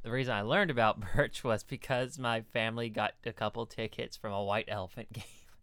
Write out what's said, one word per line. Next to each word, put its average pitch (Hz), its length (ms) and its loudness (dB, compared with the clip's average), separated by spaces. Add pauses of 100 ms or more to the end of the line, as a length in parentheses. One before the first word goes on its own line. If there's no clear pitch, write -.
the 113 80 -4
reason 127 240 0
I 101 80 2
learned 165 280 4
about 110 300 4
<laughs> 98 160 -2
Birch 143 260 2
was 110 220 2
because 127 540 -2
my 117 240 0 (100)
family 117 360 0
got 107 260 0 (100)
a 113 80 -2
couple 113 340 -2
tickets - 500 -6
from 107 160 -6
a 101 120 0
white 104 240 0
elephant 104 440 -8
<laughs> - 0 -
game 107 120 -10 (380)